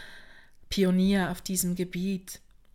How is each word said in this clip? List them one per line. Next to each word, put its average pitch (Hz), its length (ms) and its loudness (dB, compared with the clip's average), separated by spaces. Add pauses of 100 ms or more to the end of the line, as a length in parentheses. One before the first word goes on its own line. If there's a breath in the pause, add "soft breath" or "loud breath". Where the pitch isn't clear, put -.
(680 loud breath)
Pionier 185 640 4
auf 180 100 -8
diesem 180 340 -2
Gebiet. 180 640 -6 (360)